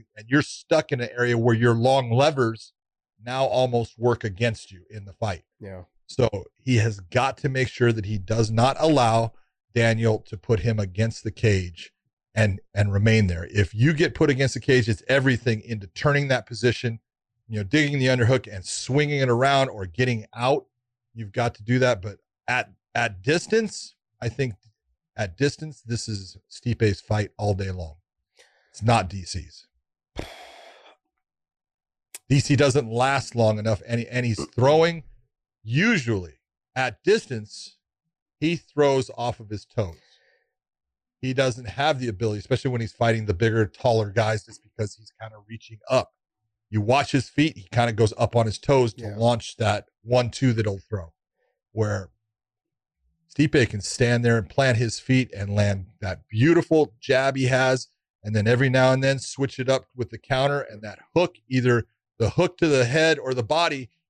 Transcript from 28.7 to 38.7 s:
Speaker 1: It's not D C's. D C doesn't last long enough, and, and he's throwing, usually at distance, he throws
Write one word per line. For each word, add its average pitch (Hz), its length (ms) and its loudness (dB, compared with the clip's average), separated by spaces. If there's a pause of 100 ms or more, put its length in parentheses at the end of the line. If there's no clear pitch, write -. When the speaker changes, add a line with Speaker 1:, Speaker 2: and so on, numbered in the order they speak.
Speaker 1:
It's - 100 -16
not 107 280 2
D 98 140 -10
C's. - 440 -14 (2500)
D 139 100 4
C 143 160 2
doesn't 135 340 2
last 127 460 0
long 110 240 2
enough, 107 280 -2
and, 117 180 -2
and 123 200 -4
he's 107 200 -2 (100)
throwing, 160 480 4 (600)
usually 117 720 0 (400)
at 127 280 -4
distance, 131 760 -2 (600)
he 165 160 0
throws 139 640 0